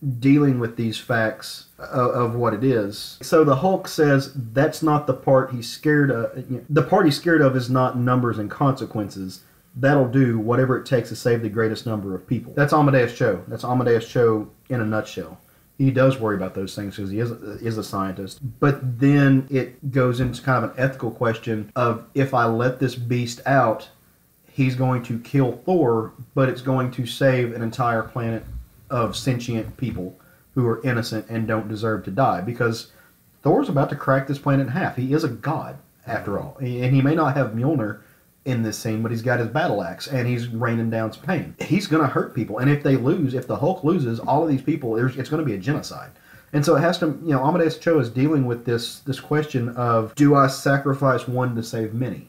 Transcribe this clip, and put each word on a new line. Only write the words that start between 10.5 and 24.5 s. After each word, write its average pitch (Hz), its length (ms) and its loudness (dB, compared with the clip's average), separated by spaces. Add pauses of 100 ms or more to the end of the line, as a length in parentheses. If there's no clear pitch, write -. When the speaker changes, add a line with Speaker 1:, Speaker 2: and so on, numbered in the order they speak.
Speaker 1:
it - 80 -8
takes 117 240 0
to 110 60 -10
save 117 260 0
the 113 60 -4
greatest 110 380 -2
number 101 280 -4
of 90 120 -10
people. - 280 -4
That's 143 180 2
Amadeus 135 440 4
Cho. 101 320 0
That's - 160 -10
Amadeus 120 440 2
Cho 110 400 2 (200)
in 123 120 -2
a 110 40 -2
nutshell. 104 540 -6 (380)
He 135 160 4
does 131 260 4
worry 110 160 0
about 92 200 -4
those 98 200 -6
things 101 220 -8
'cause 98 140 -8
he 101 100 -4
is, 120 100 -2
is 110 480 -6
a 101 60 -4
scientist. 95 560 -6 (180)
But 131 400 0
then 139 500 6
it 131 440 -4
goes 127 260 2
into 123 240 -4
kind 127 220 2
of - 80 -4
an - 40 -12
ethical 127 360 -2
question 110 640 -2
of, 120 280 0 (100)
if 135 200 0
I 117 120 4
let 120 340 0
this 123 160 -2
beast 120 500 -4
out, 127 420 2 (640)